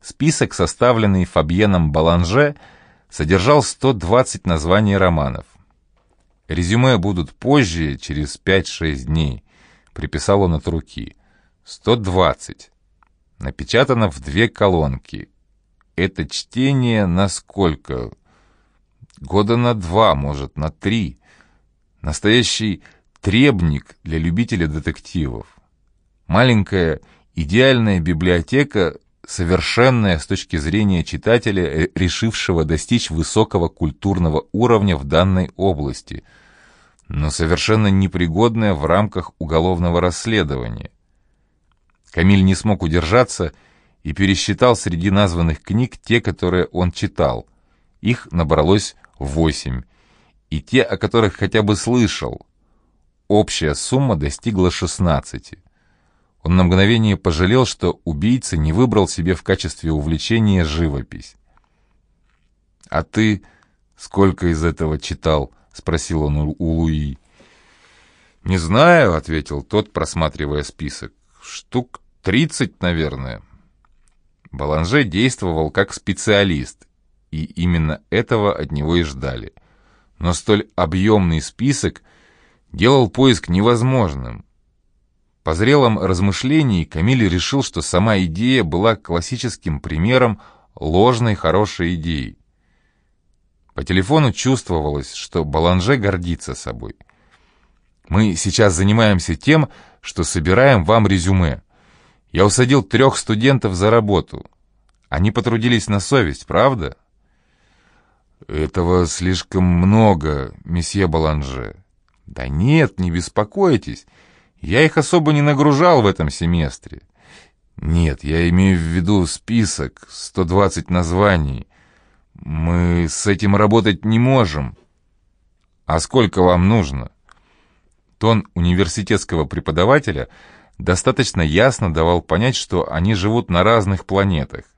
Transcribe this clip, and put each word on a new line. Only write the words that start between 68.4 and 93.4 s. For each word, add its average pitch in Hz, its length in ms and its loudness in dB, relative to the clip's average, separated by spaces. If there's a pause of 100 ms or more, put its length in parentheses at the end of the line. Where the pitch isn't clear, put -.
"Не 92 120 -2
знаю", 113 580 4
ответил 76 480 -4
тот, 107 300 -4
просматривая 76 720 -4
список. - 500 -12 (300)
"Штук - 580 -8 (220)
тридцать, 131 580 -2
наверное". 67 640 -4 (1080)
Баланже 80 540 0
действовал 87 640 -2
как - 220 -2
специалист, 98 920 -2 (440)
и 78 140 -6
именно 82 560 -2 (100)
этого 104 460 0
от 78 160 -8
него 76 240 -2
и 87 60 2
ждали. 65 500 -8 (680)
Но 85 140 -2
столь 107 440 0
объёмный 90 640 2
список - 600 -4 (720)
делал 113 380 4
поиск 123 380 2
невозможным. 98 960 0 (1040)
По 80 60 -2
зрелом 117 440 2
размышлении 98 840 0
Камиль 107 420 0
решил, 90 360 -2
что - 180 -6
сама 101 380 0
идея 101 460 0
была 95 320 0
классическим 87 840 -6
примером 113 640 0 (320)
ложной 110 640 2
хорошей 90 580 -2
идеи. 76 420 -6 (1400)